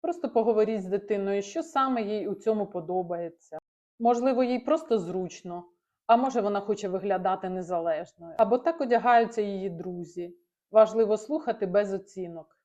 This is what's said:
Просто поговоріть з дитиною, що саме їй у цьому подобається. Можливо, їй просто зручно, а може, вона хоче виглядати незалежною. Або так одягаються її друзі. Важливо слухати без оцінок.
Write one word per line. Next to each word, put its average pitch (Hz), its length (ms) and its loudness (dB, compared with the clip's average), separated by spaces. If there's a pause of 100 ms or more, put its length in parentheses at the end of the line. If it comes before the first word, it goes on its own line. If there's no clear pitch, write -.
Просто 349 280 -2
поговоріть 220 540 2
з - 20 -8
дитиною, 196 560 -2
що 320 220 -6
саме 269 380 0
їй 202 260 -4
у 196 80 -4
цьому 214 300 0
подобається. 175 920 -6 (420)
Можливо, 240 440 2
їй 247 160 0
просто 277 400 0
зручно, 175 640 -6 (440)
а 233 100 8
може, 247 240 0
вона 202 180 0
хоче 208 300 -4
виглядати 185 600 -2
незалежною. 170 880 -4
Або 226 200 4
так 330 240 -2
одягаються 233 600 4
її 196 280 -4
друзі. 175 680 -10 (360)
Важливо 214 460 4
слухати 233 480 -4
без 196 280 0
оцінок. 175 720 -12